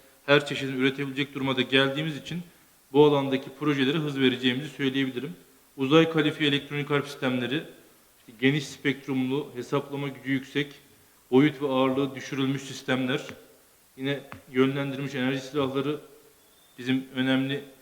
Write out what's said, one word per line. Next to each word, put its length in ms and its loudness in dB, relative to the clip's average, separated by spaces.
her 200 6
çeşidini 320 -6
üretebilecek 580 -2
duruma 220 -2
da 40 2
geldiğimiz 560 0
için 240 -10
bu 140 8
alandaki 440 2
projelere 380 2
hız 220 -2
vereceğimizi 500 2
söyleyebilirim. 680 -4
Uzay 320 6
kalifiye 400 0
elektronik 400 -2
harp 180 0
sistemleri, 560 -4
işte 120 -20
geniş 240 2
spektrumlu, 880 -4
hesaplama 520 -6
gücü 240 -8
yüksek, 420 -4
boyut 300 6
ve 60 -2
ağırlığı 480 0
düşürülmüş 460 -4
sistemler, 600 -4
yine 220 -4
yönlendirilmiş 640 0
enerji 240 -2
silahları 600 -2
bizim 280 -2
önemli 480 0